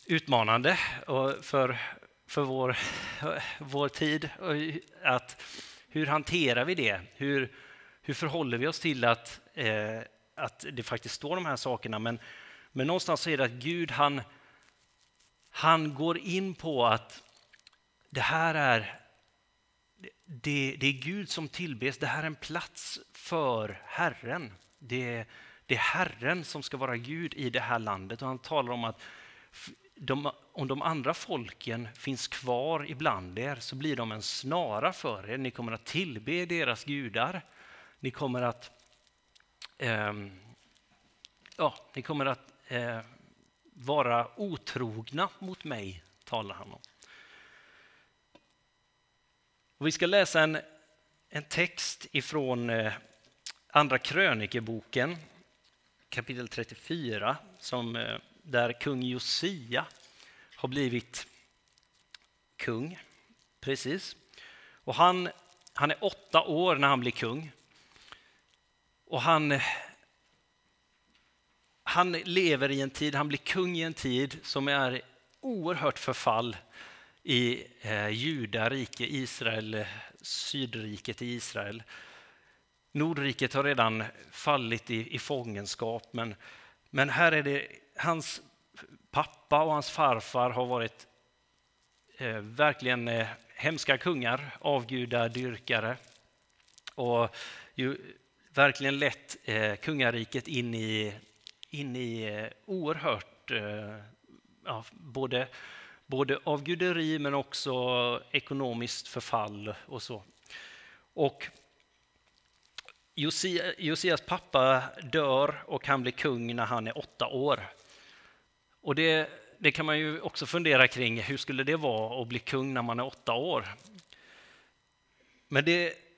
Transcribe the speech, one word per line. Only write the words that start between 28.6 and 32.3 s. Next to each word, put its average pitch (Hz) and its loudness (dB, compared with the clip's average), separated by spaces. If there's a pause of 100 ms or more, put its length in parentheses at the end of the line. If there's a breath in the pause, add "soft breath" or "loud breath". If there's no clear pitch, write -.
om 117 -4
att 113 -6 (500 loud breath)
f-, - -14 (320)
de, 143 0 (200)
om 139 -4
de 135 -2
andra 156 0
folken 120 -6
finns - -6
kvar 143 -2